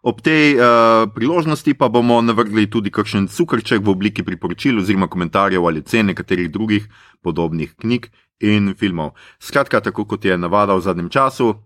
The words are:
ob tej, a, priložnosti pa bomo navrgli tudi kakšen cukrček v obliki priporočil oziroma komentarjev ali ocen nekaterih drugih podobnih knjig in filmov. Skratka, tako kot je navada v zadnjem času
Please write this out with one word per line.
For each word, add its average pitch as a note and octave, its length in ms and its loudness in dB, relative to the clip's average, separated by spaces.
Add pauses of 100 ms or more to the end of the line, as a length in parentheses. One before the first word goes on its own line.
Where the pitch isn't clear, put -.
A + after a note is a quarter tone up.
ob A#2+ 180 -4
tej, D3+ 360 4
a, B2 120 6 (440)
priložnosti D3+ 640 -2
pa C3 120 2
bomo A#2+ 320 2
navrgli G#2+ 480 0
tudi G#2 240 -4
kakšen G#2 340 -2
cukrček B2 560 0
v G#2 80 2
obliki G2+ 320 -2
priporočil F#2 560 -4
oziroma F#2+ 320 0
komentarjev F#2 560 0
ali D#2 160 -2
ocen A2 300 0
nekaterih F2 360 -4
drugih G#2 380 -2 (340)
podobnih D#2+ 540 -4
knjig A#2+ 320 -4 (340)
in G#2 360 2
filmov. E2 360 -4 (260)
Skratka, C3 420 -2
tako G#2+ 240 -6
kot G2+ 200 -8
je F#2 120 2
navada G2 360 0
v F#2+ 80 0
zadnjem F2 280 -4
času C3+ 440 0 (120)